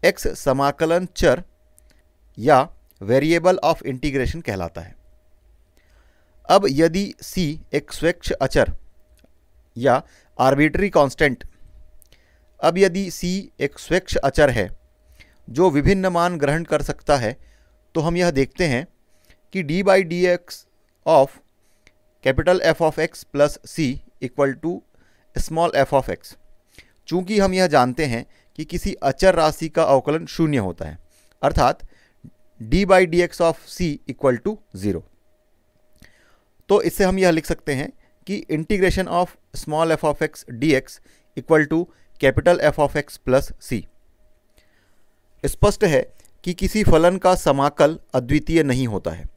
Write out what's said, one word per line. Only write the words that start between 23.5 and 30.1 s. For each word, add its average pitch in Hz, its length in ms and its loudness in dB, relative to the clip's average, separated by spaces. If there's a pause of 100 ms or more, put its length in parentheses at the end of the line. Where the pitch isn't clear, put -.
c 151 220 -4 (340)
equal 135 420 -2
to 175 100 -4 (600)
small 165 400 -2
f 139 180 0
of 131 160 0
x। - 240 -12 (760)
चूंकि 185 300 -2
हम 190 160 2
यह 185 120 2
जानते 143 400 2
हैं 120 180 -4 (340)
कि 156 60 -8
किसी 175 280 -6 (100)
अचर 175 320 2
राशि 160 340 0
का 160 160 0
अवकलन 143 420 0